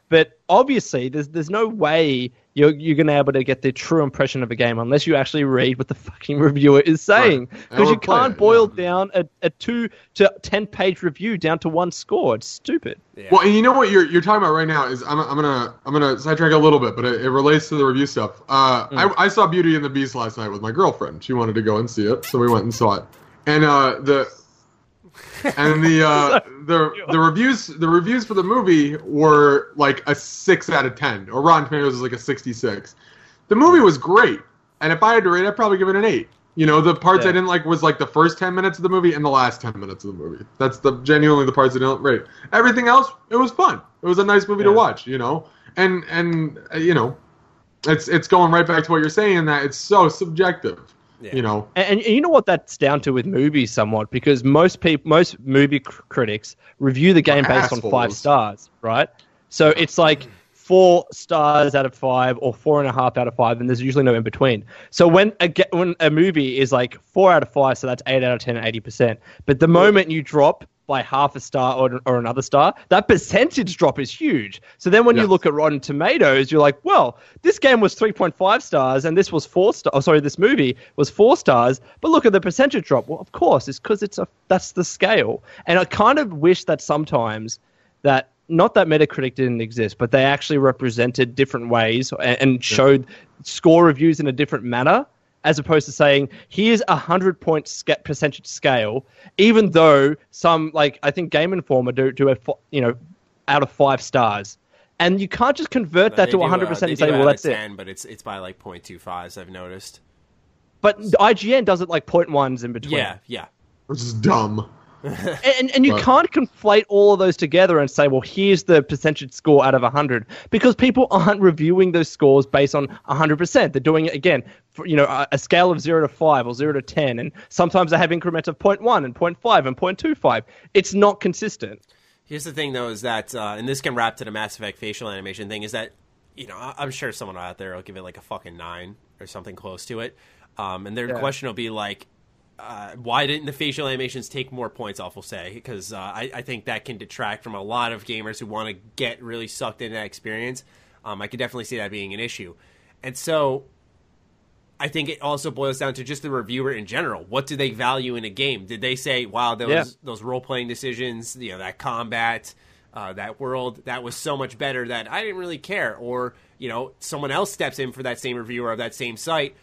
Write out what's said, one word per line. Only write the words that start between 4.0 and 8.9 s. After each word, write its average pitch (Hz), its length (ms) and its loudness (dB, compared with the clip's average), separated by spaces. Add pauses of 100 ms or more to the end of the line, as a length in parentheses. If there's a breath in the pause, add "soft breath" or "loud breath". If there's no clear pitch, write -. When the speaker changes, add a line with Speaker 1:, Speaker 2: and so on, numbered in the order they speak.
Speaker 1:
impression 131 400 -2
of 117 80 -6
a 120 40 -6
game 120 220 0
unless 127 300 0
you 156 80 2
actually 139 300 -2
read 127 340 0
what 131 80 -6
the - 80 -8
fucking - 420 -10
reviewer 143 440 6
is 160 200 0
saying. 202 500 4
Speaker 2:
Right. - 200 -20
Speaker 1:
'Cause 208 160 4
Speaker 2:
Or 226 60 4
Speaker 1:
you 226 60 4
Speaker 2:
play 240 200 2
Speaker 1:
can't 254 140 0
Speaker 2:
it, - 40 -12
Speaker 1:
boil 220 380 4
Speaker 2:
yeah. 180 80 -6
Speaker 1:
down 185 320 -2